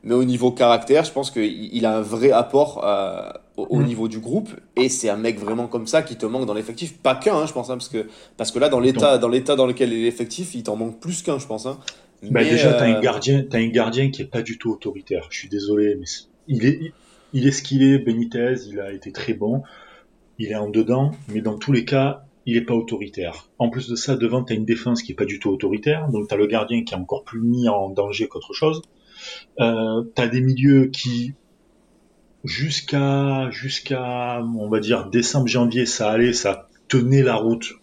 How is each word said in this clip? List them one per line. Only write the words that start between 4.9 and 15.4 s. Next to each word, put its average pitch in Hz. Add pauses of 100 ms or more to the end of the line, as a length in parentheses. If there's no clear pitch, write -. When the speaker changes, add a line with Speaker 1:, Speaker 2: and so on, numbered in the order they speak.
Speaker 1:
un 101
mec 110
vraiment 113
comme 113
ça 160
qui 117
te -
manque 120
dans 104
l'effectif. 117
Pas 131
qu'un, 202
hein, 156
je 151
pense, 123
hein, 127
parce 120
que, 110 (300)
parce 113
que 120
là, 147
dans 135
Speaker 2:
Donc 123
Speaker 1:
l'état, 135
dans 117
l'état 127
dans 131
lequel 123
est 113
l'effectif, 120
il 120
t'en 107
manque 113
plus 170
qu'un, 143
je 127
pense, 110
hein. 135 (440)
Speaker 2:
Bah, 117
Speaker 1:
Mais, 120
Speaker 2:
déjà, 120
t'as 123
Speaker 1:
euh, 113
Speaker 2:
un 110
gardien, 127
t'as 117
un 113
gardien 117
qui -
est -
pas 117
du 113
tout 113
autoritaire. 95
Je -